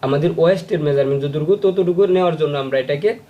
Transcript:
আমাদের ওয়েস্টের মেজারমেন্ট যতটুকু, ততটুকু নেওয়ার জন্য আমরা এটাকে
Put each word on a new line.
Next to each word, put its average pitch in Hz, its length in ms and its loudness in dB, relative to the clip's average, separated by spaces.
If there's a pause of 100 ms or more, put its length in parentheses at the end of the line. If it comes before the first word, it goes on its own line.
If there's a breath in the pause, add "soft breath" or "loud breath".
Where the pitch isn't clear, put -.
আমাদের 143 340 0
ওয়েস্টের 175 480 0
মেজারমেন্ট 139 360 0
যতটুকু, 151 300 -2 (100)
ততটুকু 180 380 2 (140)
নেওয়ার 180 260 2
জন্য 147 220 -2
আমরা 135 200 -2
এটাকে 147 260 -2 (200)